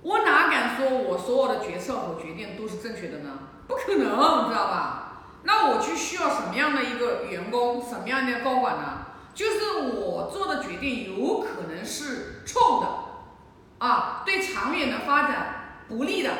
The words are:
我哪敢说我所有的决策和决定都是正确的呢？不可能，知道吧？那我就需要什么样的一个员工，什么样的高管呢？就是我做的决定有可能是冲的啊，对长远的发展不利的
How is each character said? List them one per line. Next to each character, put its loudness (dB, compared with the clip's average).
我 2
哪 6
敢 0
说 2
我 0
所 2
有 0
的 -2
决 -6
策 -4
和 -6
决 -10
定 -10
都 -8
是 -8
正 -8
确 -10
的 -10
呢？ -10
不 -4
可 0
能， 4
知 -2
道 2
吧？ -4
那 6
我 4
就 0
需 -4
要 2
什 0
么 -4
样 2
的 2
一 -4
个 0
员 -6
工， 2
什 -8
么 -6
样 0
的 0
高 4
管 2
呢？ -6
就 -2
是 0
我 -2
做 -2
的 -2
决 -6
定 -4
有 2
可 -6
能 -8
是 -8
冲 4
的 -2
啊， 2
对 2
长 -2
远 0
的 -4
发 6
展 -4
不 -2
利 0
的 0